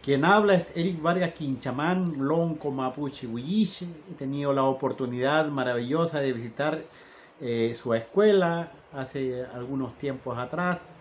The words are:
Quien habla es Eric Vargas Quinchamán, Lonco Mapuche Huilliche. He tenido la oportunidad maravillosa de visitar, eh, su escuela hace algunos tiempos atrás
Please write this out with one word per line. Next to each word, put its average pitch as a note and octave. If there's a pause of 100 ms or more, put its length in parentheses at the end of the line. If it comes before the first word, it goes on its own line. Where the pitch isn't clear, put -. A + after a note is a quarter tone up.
Quien C#3
habla G3+
es -
Eric E3+
Vargas F3
Quinchamán, D3
Lonco D3+
Mapuche C3
Huilliche. E3 (240)
He E3+
tenido C#3+
la C3+
oportunidad C3+
maravillosa C#3
de C3+
visitar, C3+ (580)
eh, A#2
su A#2
escuela E3+ (200)
hace C3 (100)
algunos B2+
tiempos C3
atrás E3+ (100)